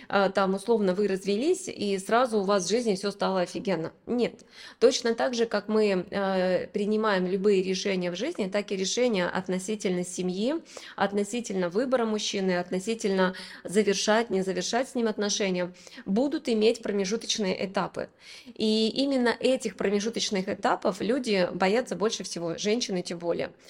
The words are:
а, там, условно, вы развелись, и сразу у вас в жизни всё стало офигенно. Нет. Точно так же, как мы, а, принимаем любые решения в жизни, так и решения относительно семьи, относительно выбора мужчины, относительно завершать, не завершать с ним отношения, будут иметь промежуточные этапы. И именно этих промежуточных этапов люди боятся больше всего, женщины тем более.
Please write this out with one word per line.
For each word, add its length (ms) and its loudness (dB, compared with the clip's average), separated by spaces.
а, 220 4
там, 240 2
условно, 400 2
вы 120 2
развелись, 640 0
и 300 -2
сразу 400 2
у 40 2
вас 220 2
в 40 -4
жизни 260 2
всё 160 -4
стало 320 0
офигенно. 500 -2
Нет. 340 0
Точно 340 4
так 200 0
же, 120 0
как 220 -4
мы, 420 2
а, 640 0
принимаем 540 2
любые 360 4
решения 480 0
в 60 -6
жизни, 320 -4
так 240 -2
и 40 -2
решения 500 2
относительно 800 -2
семьи, 500 -2
относительно 720 -2
выбора 380 0
мужчины, 520 0
относительно 760 0
завершать, 680 2
не 120 2
завершать 460 -2
с 60 -18
ним 120 2
отношения, 680 0
будут 420 0
иметь 340 4
промежуточные 840 -2
этапы. 420 -4
И 420 2
именно 500 2
этих 380 0
промежуточных 720 -2
этапов 520 -2
люди 520 0
боятся 420 2
больше 300 -2
всего, 340 -6
женщины 440 -2
тем 160 -6
более. 320 -2